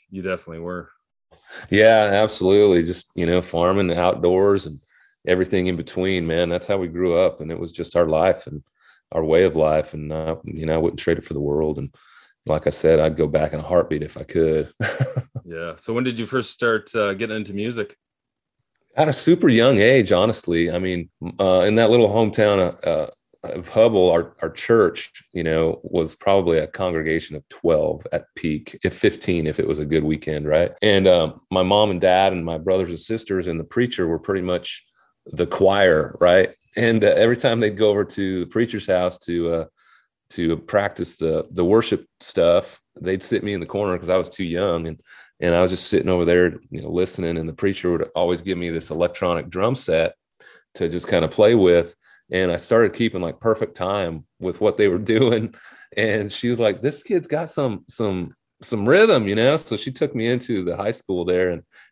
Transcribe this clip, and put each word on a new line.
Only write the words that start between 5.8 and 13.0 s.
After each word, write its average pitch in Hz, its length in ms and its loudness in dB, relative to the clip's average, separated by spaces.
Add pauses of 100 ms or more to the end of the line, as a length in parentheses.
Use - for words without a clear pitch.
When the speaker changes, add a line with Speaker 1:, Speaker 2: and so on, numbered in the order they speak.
Speaker 2:
man. 85 240 0
That's 87 160 -4
how 101 120 -2
we 90 100 -4
grew 87 300 -2
up, - 220 0
and 78 100 -10
it - 80 -10
was 85 140 -10
just - 240 -6
our 85 120 4
life 82 380 0
and 73 160 -14 (500)
our 80 120 -2
way 80 200 4
of 78 120 0
life. 78 380 0
And, 76 180 -10
uh, 80 320 -6
you 80 220 -10
know, 78 80 0
I 80 40 0
wouldn't 82 220 -2
trade 82 180 0
it 80 60 -14
for 78 100 -10
the 71 60 -6
world. 73 380 -2
And 69 140 -10 (540)
like 78 200 -2
I 85 40 0
said, 80 300 4